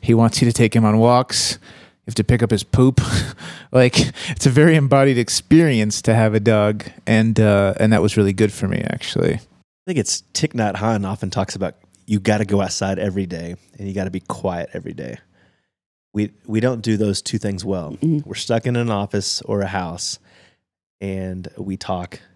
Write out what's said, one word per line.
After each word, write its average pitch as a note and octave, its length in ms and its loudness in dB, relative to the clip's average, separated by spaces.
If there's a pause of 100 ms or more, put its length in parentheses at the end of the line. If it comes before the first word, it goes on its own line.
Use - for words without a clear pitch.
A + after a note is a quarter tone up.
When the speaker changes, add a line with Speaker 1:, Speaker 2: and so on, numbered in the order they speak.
Speaker 1:
He A#2 140 2
wants A#2 260 2
you B2 60 4
to A#2+ 40 2
take A2+ 240 2
him A2+ 80 4
on G#2+ 140 2
walks. A#2+ 640 2
You - 460 -20
have A2+ 80 -8
to A2+ 80 0
pick A#2+ 180 2
up A2+ 80 0
his G#2+ 140 0
poop. C3 420 4
<laughs> - 60 -4 (600)
Like, B2+ 280 4 (320)
it's - 140 -4
a C#3 40 6
very D3+ 280 6
embodied C#3 400 4
experience A#2+ 840 2
to A2+ 120 4
have A2 180 4
a A2 60 4
dog. G#2+ 460 2 (200)
And, A2 340 2
uh, G2+ 420 4
and A2 100 4
that G2+ 100 4
was G#2 140 2
really G2+ 160 4
good G#2 220 2
for - 140 -8
me, - 220 -2
actually. - 460 -2
Speaker 2:
I - 40 -6 (460)
think E3+ 140 -2
it's - 240 -4 (100)
Thich - 200 -4
Nhat G#2 220 -2
Hanh G#2 300 -2
often G2+ 240 -6
talks F#2+ 260 -4
about F#2+ 200 -6 (320)
you G#2+ 140 0
gotta G#2+ 240 0
go G2+ 160 0
outside G2 360 -4
every F#2+ 280 -4
day E2+ 300 -12 (220)
and G2 100 -12
you G2 60 -8
gotta F#2+ 160 -4
be F2+ 120 -8
quiet F2 520 -6
every - 200 -12
day. B1 240 -14 (960)
We, G#2 180 -2 (140)
we G#2+ 160 -2
don't A#2+ 200 0
do A2 140 0
those G2+ 260 0
two - 160 -6
things G2 280 -6
well. E2 360 -6
Speaker 3:
Mm-mm. D3+ 240 0
Speaker 2:
We're - 100 -12
stuck - 300 -4
in B2 120 -2
an A#2+ 120 -2
office G2+ 520 -4
or G2+ 200 -4
a F#2+ 60 -4
house F2+ 500 -8 (840)
and F#2 460 -8 (100)
we F#2+ 200 -8
talk. F2 420 -8 (160)